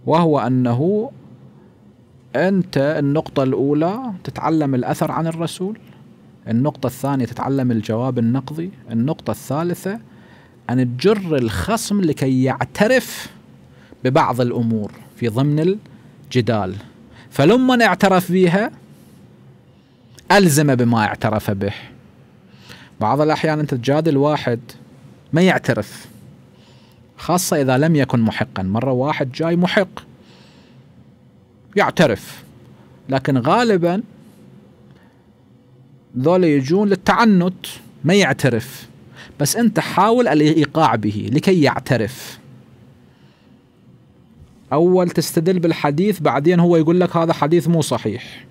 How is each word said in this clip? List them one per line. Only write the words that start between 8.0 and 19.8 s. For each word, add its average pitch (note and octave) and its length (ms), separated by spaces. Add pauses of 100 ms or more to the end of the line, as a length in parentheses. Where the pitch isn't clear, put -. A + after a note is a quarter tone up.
النقضي، C3+ 520 (200)
النقطة A#2 400
الثالثة F3 680 (720)
أن B2 260
تجر F#3 400
الخصم C3 640
لكي C3 420
يعترف - 880 (760)
ببعض B2+ 360
الأمور A2+ 520 (240)
في A#2 120
ضمن D3 480 (520)
الجدال، G#2+ 460 (560)
فلما A#3+ 540
اعترف F#3 480
بها F#3 380 (1600)